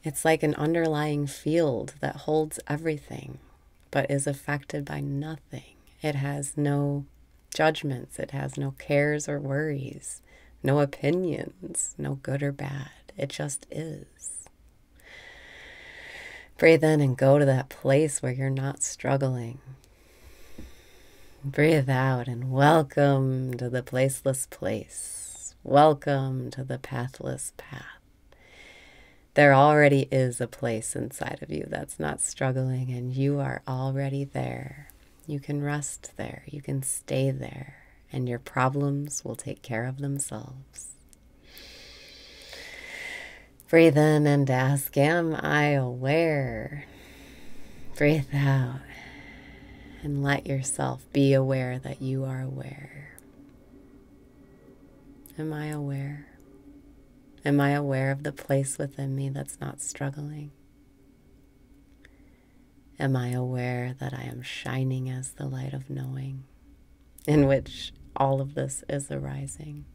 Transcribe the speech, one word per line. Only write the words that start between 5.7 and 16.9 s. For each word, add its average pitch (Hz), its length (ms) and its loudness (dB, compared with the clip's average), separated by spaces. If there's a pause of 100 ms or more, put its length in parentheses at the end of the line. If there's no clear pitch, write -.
It 151 100 0
has 143 420 -4
no 143 520 0 (440)
judgments. 156 680 0
It - 100 -6
has 139 260 -6
no 139 160 -4
cares 147 560 0
or 147 120 -4
worries, 143 840 -6 (400)
no 139 180 4
opinions, 165 1160 -2
no 139 180 -4
good 135 280 -4
or 143 80 0
bad. 139 400 -8 (260)
It 143 120 -4
just - 420 -8
is. - 760 -10 (2000)
Breathe 160 280 8
in 156 180 6